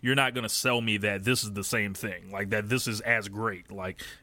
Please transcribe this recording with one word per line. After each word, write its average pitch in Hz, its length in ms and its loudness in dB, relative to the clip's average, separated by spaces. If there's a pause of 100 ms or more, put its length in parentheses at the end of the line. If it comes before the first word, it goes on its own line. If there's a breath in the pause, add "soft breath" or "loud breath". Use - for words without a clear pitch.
you're 127 140 2
not 131 180 4
gonna 120 140 -2
sell 123 320 2
me 110 160 2
that 98 300 0
this 123 180 4
is 107 80 -6
the 98 140 -4
same 104 280 0
thing, 92 380 -8
like, 98 200 -4
that 104 180 0
this 123 180 2
is 110 140 -2
as 113 260 0
great. 101 420 -4
Like, 95 320 -6 (220 loud breath)